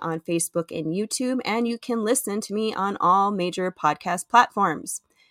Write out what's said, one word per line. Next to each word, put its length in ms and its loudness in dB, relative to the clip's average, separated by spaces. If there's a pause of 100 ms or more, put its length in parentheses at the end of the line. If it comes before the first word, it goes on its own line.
on 180 -4
Facebook 500 -2
and 220 -4
YouTube, 540 -2
and 200 0
you 120 -2
can 260 -2
listen 380 0
to 100 -8
me 220 -2
on 260 -2
all 300 4
major 420 -2
podcast 560 -2
platforms. 720 2 (300)